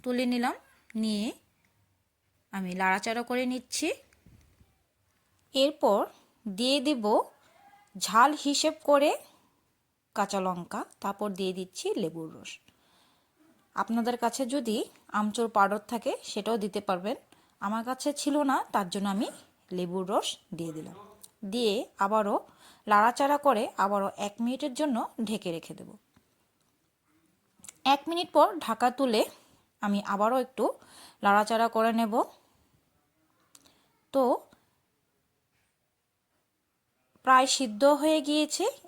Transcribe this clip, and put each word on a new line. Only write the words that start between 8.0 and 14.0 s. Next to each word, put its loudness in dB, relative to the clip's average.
হিসেব 0
করে 6
কাঁচা 0
লঙ্কা, -6
তারপর -6
দিয়ে -2
দিচ্ছি -10
লেবুর -8
রস। -18
আপনাদের -2